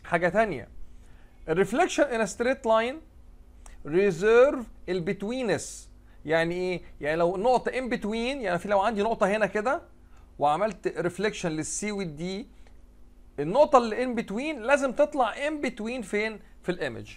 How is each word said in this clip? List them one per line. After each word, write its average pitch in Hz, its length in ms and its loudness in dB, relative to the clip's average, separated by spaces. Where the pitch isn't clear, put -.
حاجة 175 240 2
تانية، 180 400 0
ال 175 180 2
reflection 294 380 2
in 226 240 0
a - 40 -10
straight 262 320 -2
line 226 320 2
reserve 202 720 4
ال 180 160 -2
betweenness، 202 840 -4
يعني 165 300 2
ايه؟ 180 280 -4
يعني 147 160 -2
لو 175 200 2
نقطة 220 340 2
in 247 220 -4
between، 226 500 -2
يعني 180 160 0
في، 196 100 -8
لو 202 120 4
عندي 202 220 0
نقطة 214 240 0
هنا 208 200 2
كده 214 360 -2
وعملت 175 500 0
ريفليكشن 185 600 -2
للسي 156 420 -4
والدي، 190 540 -6
النقطة 247 380 6
اللي 233 280 0
in 233 140 -2
between 262 380 -4
لازم 262 340 2
تطلع 285 420 2
in 294 320 -4
between 240 340 -6
فين؟ 208 400 -4
في 185 100 -4
الايمج. 123 440 -8